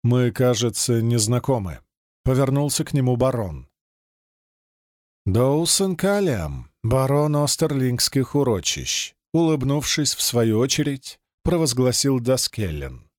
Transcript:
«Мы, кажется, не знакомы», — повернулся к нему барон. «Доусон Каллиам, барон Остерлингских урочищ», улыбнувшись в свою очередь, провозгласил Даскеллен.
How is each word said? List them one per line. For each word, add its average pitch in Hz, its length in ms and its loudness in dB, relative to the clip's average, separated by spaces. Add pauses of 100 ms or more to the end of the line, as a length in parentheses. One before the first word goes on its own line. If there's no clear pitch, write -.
«Мы, 120 280 2
кажется, 120 680 0
не 117 180 2
знакомы», — 110 640 -2 (440)
повернулся 135 600 2
к - 80 -6
нему 127 240 2
барон. 113 520 -2 (1600)
«Доусон 151 720 0
Каллиам, 170 760 -2 (120)
барон 135 540 2
Остерлингских 135 960 0
урочищ», - 800 -2 (180)
улыбнувшись 147 840 0
в - 80 -6
свою 113 360 2
очередь, 139 600 -2 (240)
провозгласил 131 760 2
Даскеллен. 82 880 -4 (100)